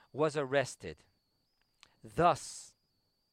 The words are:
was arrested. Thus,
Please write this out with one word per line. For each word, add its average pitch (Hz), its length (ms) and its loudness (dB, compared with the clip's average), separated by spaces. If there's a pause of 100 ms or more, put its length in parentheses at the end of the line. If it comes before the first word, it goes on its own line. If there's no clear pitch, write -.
(120)
was 143 240 0
arrested. 131 640 -2 (1040)
Thus, 139 680 0 (600)